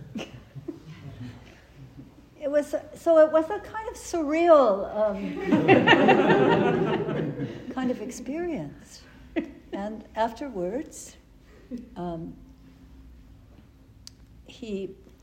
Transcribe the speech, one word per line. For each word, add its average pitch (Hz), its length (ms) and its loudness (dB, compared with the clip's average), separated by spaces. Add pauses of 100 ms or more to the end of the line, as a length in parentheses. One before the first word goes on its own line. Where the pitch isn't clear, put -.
(160)
<laughs> - 120 -10 (2000)
It 285 120 -4
was, 294 240 0 (180)
so 330 240 4
it 311 140 8
was 320 140 4
a 403 120 -6
kind 440 320 -10
of - 60 -10
surreal, 302 920 4 (100)
um, 208 220 0 (2500)
<laughs> - 40 -10
kind 254 160 -4
of 247 140 -4
experience. 254 1000 -10 (720)
And 208 300 -8 (120)
afterwards, 233 1000 -6 (800)
um, 175 400 -10 (2000)
he, 196 460 -10 (320)